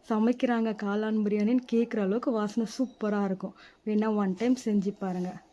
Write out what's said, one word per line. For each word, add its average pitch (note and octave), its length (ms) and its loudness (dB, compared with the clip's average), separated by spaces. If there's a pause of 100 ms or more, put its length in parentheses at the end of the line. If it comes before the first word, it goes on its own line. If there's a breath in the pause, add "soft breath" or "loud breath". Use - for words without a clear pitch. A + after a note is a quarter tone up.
சமைக்கிறாங்க A3+ 680 0
காளான் G#3+ 460 -2
பிரியாணின்னு G#3+ 460 2
கேக்குற A#3 320 0
அளவுக்கு G#3 300 0
வாசனை G#3+ 400 0
சூப்பரா G#3 540 -2
இருக்கும். F#3+ 320 -4 (280 loud breath)
வேணா G#3+ 300 0
ஒன் G3+ 240 0
டைம் B3 260 2
செஞ்சு G3+ 340 2
பாருங்க. F3+ 340 -4 (200)